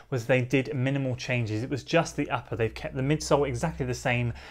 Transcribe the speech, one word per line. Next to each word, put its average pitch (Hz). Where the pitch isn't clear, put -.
was 120
they 127
did 131
minimal 131
changes. 117
It 135
was 135
just 165
the 143
upper. 120
They've 110
kept -
the 131
midsole 143
exactly 143
the 123
same 120